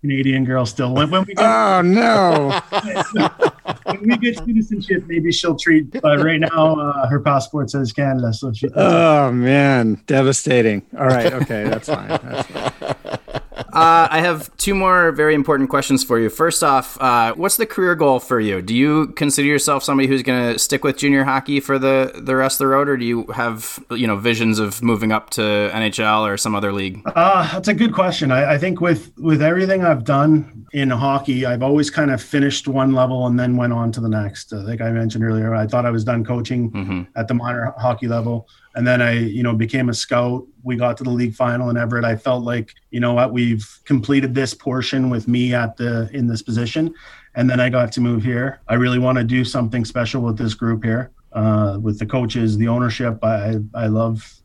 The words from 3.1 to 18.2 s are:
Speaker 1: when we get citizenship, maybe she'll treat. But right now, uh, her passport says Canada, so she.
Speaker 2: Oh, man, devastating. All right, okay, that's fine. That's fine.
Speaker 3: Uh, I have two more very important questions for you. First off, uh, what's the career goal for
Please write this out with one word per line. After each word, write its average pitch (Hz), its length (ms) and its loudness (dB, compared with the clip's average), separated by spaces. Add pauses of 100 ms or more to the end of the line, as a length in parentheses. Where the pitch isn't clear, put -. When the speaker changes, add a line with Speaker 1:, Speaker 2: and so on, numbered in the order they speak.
Speaker 1:
when 196 240 -4
we 240 80 4
get 233 200 -2
citizenship, 214 720 -2
maybe 165 240 0
she'll 165 260 0
treat. 156 340 2 (100)
But 147 180 4
right 160 200 2
now, 160 360 2
uh, 143 320 -2
her 139 120 2
passport 143 520 0
says 131 220 -2
Canada, 131 400 0
so 127 200 -6
she. 110 220 -4
Speaker 2:
Oh, 165 560 4
man, 123 760 2
devastating. 127 760 2 (120)
All 135 100 0
right, 127 260 2
okay, 120 320 -2
that's 110 220 -4
fine. 120 220 -4
That's 135 380 -6
fine. - 460 -8 (800)
Speaker 3:
Uh, 165 360 6
I 160 120 0
have 165 360 -4
two 196 160 -2
more 185 380 4
very 151 240 4
important 139 340 0
questions 135 340 0
for 117 160 0
you. 113 100 2
First 165 340 0
off, 135 380 0
uh, 120 340 2
what's 180 220 -2
the 220 80 0
career 180 300 0
goal 139 240 4
for 123 200 -2